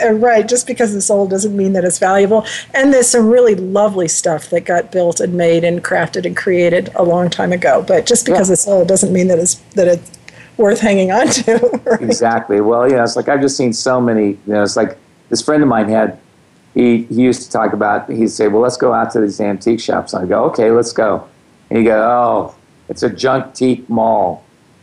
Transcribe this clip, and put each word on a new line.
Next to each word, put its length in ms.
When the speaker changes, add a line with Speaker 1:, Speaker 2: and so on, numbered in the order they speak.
Speaker 1:
and 200
right, 260
just 200
because 260
it's 160
old 200
doesn't 260
mean 180
that 120
it's 120
valuable. 480
And 200
there's 140
some 220
really 260
lovely 520
stuff 420
that 160
got 260
built 280
and 160
made 280
and 200
crafted 420
and 100
created 600
a 80
long 260
time 240
ago. 340
But 180
just 200
because 240
Speaker 2:
Yeah. 40
Speaker 1:
it's 140
old 200
doesn't 260
mean 160
that 100
it's, 160
that 120
it's 240
worth 240
hanging 300
on 180
to, 520
<laughs> 40
right? 160
Speaker 2:
Exactly. 580
Well, 300
you 80
know, 60
it's 120
like 140
I've 120
just 140
seen 160
so 300
many, 280
you 80
know, 100
it's 120
like 220
this 120
friend 220
of 60
mine 200
had, 300
he, 280
he 180
used 220
to 80
talk 220
about, 360
he'd 200
say, 200
"Well, 120
let's 160
go 160
out 180
to 100
these 180
antique 400
shops." 340
And 120
I 20
go, 180
"Okay, 260
let's 200
go." 320
And 80
he 60
go, 160
"Oh, 540
it's 160
a 60
junk 460
teak 340
mall." 540